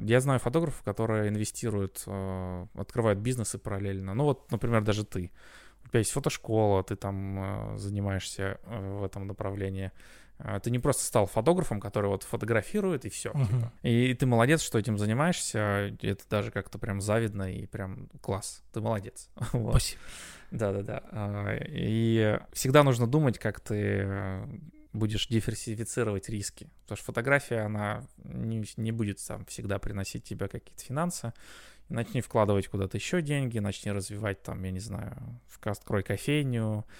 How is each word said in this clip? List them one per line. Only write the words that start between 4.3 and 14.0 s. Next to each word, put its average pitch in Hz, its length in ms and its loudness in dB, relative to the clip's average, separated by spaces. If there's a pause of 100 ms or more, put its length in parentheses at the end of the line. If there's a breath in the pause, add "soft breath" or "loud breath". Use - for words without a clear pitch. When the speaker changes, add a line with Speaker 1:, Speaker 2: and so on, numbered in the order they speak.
Speaker 1:
например, 117 320 4
даже 107 220 2
ты. 90 260 -6 (540 soft breath)
У - 40 -18
тебя 120 120 4
есть - 120 2
фотошкола, 110 680 2
ты 98 140 -4
там, 98 800 -4
э, 101 40 -8
занимаешься, 98 840 -2
э, 98 360 -8
в 101 40 -4
этом 98 240 -6
направлении. 98 640 -4 (460 soft breath)
Э, 104 220 -6
ты 120 100 -2
не 123 100 2
просто 143 240 2
стал 104 220 4
фотографом, 120 540 2
который 101 300 0
вот 98 140 -2
фотографирует 127 800 0
и 107 40 -6
все, - 260 -8
Speaker 2:
Мгм. 135 120 4
Speaker 1:
типа. 117 260 0 (100)
И, 120 280 4